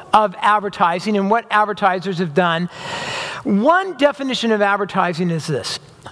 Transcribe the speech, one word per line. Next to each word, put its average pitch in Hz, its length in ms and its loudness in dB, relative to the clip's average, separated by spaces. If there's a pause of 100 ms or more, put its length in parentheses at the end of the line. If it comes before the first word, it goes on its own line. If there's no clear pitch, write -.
(120)
of 208 260 4
advertising 202 800 0
and 196 140 2
what 226 200 0
advertisers 196 680 0
have 170 160 -4
done. 175 340 2 (760)
One 320 520 2
definition 262 540 0
of 214 100 2
advertising 185 720 0
is 160 160 -4
this: - 320 -4 (340)